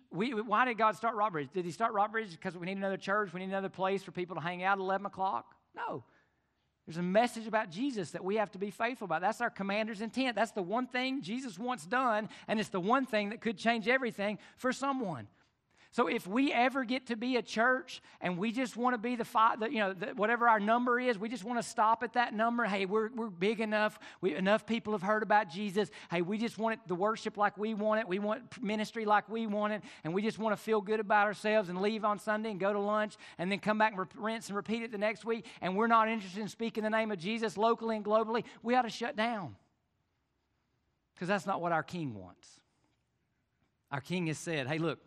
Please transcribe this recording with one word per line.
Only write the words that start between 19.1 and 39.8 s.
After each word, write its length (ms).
the 100
fi-, 320
the, 140
you 60
know, 160
the, 220
whatever 340
our 100
number 400
is, 200
we 100
just 140
wanna 180
stop 400
at 120
that 200
number. 320
"Hey, 220
we're, 240
we're 180
big 300
enough. 400
We, 140
enough 320
people 280
have 100
heard 180
about 300
Jesus. 400
Hey, 140
we 160
just 180
want 160
it, 140
the 80
worship 420
like 220
we 160
want 240
it. 80
We 100
want 420
ministry 460
like 240
we 160
want 280
it. 100
And 120
we 80
just 160
wanna 180
feel 240
good 180
about 280
ourselves 420
and 100
leave 240
on 140
Sunday 320
and 100
go 140
to 60
lunch 360
and 140
then 80
come 180
back 140
and 80
re-, 160
rinse 320
and 80
repeat 260
it 100
the 60
next 280
week. 200
And 160
we're 80
not 240
interested 320
in 60
speaking 360
the 60
name 220
of 80
Jesus 360
locally 420
and 60
globally." 420
We 100
ought 80
to 80
shut 260
down, 400